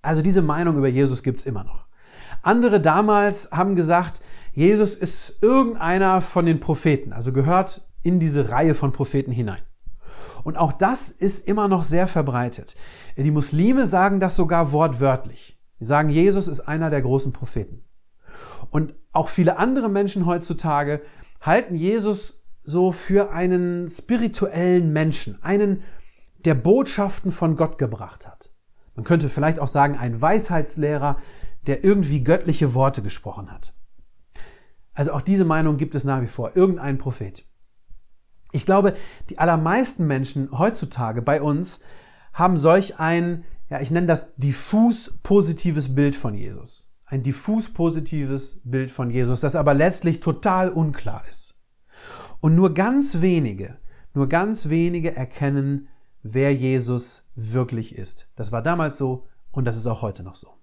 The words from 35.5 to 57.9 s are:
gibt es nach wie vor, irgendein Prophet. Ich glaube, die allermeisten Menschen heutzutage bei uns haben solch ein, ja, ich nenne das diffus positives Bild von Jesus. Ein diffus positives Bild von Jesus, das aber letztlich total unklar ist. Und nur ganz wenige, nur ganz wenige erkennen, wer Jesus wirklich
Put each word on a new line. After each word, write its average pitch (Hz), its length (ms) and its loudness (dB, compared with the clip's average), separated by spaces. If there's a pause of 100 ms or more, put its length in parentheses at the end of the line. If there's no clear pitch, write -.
gibt 139 180 -4
es 135 80 -2
nach 135 180 0
wie 120 60 -4
vor, - 280 -6
irgendein 170 420 2
Prophet. 117 520 -8 (1040)
Ich - 140 -4
glaube, 196 300 4 (340)
die - 80 -12
allermeisten 170 680 2
Menschen 135 500 -2
heutzutage 123 640 -2
bei 143 200 0
uns 151 400 0 (520)
haben 180 240 2
solch 170 420 4
ein, 170 440 -2 (260)
ja, 143 100 -6
ich 131 120 -4
nenne 170 160 0
das - 300 0
diffus 208 840 2
positives 160 720 2
Bild 143 220 2
von 107 200 -4
Jesus. - 720 -8
Ein 135 180 -6
diffus 214 460 -2
positives 151 920 -4
Bild 131 280 -4
von 123 200 -4
Jesus, 123 300 0
das 147 140 0
aber 147 180 4
letztlich 165 460 2
total 185 500 0
unklar 151 580 -2
ist. - 340 -8 (800)
Und 160 160 4
nur 180 180 6
ganz 226 480 2
wenige, 135 580 0 (340)
nur 139 160 0
ganz 180 400 0
wenige 165 460 0
erkennen, 139 720 -4 (360)
wer 131 300 0
Jesus 123 840 -2
wirklich 117 600 -4